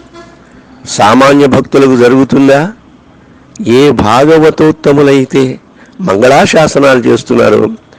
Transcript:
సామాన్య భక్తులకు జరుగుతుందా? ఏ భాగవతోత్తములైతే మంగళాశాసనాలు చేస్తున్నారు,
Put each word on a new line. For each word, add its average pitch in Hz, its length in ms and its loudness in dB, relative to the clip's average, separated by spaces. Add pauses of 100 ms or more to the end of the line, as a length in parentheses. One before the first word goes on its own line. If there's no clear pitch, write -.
(880)
సామాన్య 135 580 2
భక్తులకు 131 500 0
జరుగుతుందా? 135 760 0 (960)
ఏ 135 240 2
భాగవతోత్తములైతే 143 1700 0 (400)
మంగళాశాసనాలు 135 1000 0
చేస్తున్నారు, 117 840 -2 (140)